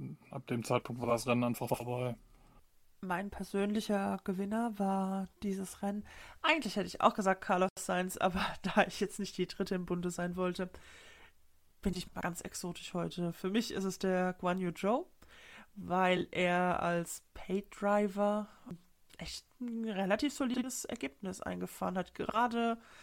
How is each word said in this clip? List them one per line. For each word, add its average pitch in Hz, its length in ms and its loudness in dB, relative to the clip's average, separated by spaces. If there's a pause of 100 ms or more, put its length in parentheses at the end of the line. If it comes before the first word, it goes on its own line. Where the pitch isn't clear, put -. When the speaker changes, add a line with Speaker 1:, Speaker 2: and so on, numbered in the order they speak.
(320)
Speaker 1:
ab 135 160 -10
dem 113 160 0
Zeitpunkt 123 380 0
war 113 80 0
das 117 180 2
Rennen 123 160 4
einfach 120 240 0
vorbei. 123 480 -2 (840)
Speaker 2:
Mein 185 280 -2
persönlicher 202 960 0
Gewinner 208 540 -2
war 190 500 0 (160)
dieses 190 400 -4
Rennen. 202 200 -2 (380)
Eigentlich 302 360 4
hätte 180 100 2
ich - 140 -8
auch 214 120 8
gesagt 190 280 4
Carlos 185 360 4
Sainz, 185 400 0
aber 185 240 4 (120)
<laughs> - 100 -8
da 196 240 6
ich - 120 -6
jetzt 196 200 -2
nicht - 180 -6
die 180 80 2
Dritte 190 300 -2
im 180 100 -2
Bunde 175 240 -2
sein 175 260 -2
wollte, 180 360 -2 (1120)
bin 185 100 2
ich - 200 -8
mal - 60 -6
ganz 170 200 -4
exotisch - 540 -8
heute. 170 360 -2
Für 185 200 -4
mich 220 200 0
ist 190 120 -2
es 190 160 -2
der 185 400 2
Guan 180 180 0
Yu 180 140 -2
Zhou, 226 340 2 (720)
weil 180 560 2
er 180 500 2
als 170 400 0 (140)
Paid 196 320 -2 (120)
Driver 208 680 2 (720)
echt - 260 -10 (160)
ein 226 260 -4
relativ 202 460 2
solides 254 520 -2
Ergebnis - 560 -6
eingefahren 180 540 -4
hat. 180 200 -4
Gerade 233 640 0 (240)